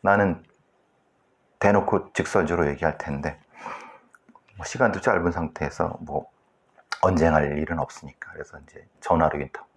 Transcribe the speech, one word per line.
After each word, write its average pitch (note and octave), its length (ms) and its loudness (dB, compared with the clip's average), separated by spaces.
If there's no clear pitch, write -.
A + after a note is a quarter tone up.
나는 G2 420 2
대놓고 G2+ 540 2
직설적으로 E2+ 560 0
얘기할 D2+ 280 -2
텐데 C#2+ 420 -6
뭐 F#2 100 -14
시간도 A2 360 2
짧은 F2 300 2
상태에서 D#2+ 680 -4
뭐 D2 280 -8
언쟁할 D#2 560 4
일은 D#2 220 -4
없으니까. - 520 -10
그래서 D2 280 -16
이제 - 280 -20
전화로 D#2 380 2
인터뷰. - 380 -10